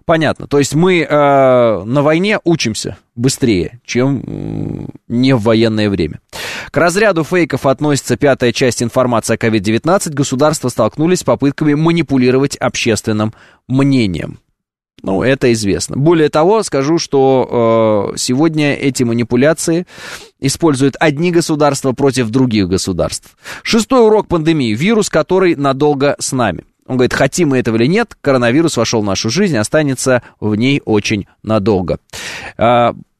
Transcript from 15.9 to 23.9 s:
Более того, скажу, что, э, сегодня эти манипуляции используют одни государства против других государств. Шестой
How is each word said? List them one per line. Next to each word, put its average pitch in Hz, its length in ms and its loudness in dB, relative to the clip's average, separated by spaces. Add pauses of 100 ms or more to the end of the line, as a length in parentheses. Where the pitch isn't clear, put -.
Более 156 320 2
того, 185 360 2
скажу, 147 340 -2
что, 113 1160 2
э, - 40 -10
сегодня 147 560 0
эти 131 300 -2
манипуляции 127 840 0 (540)
используют 139 580 0
одни 165 320 0
государства 147 600 0
против 131 380 0
других 110 380 2
государств. 87 680 -4 (260)
Шестой 233 420 2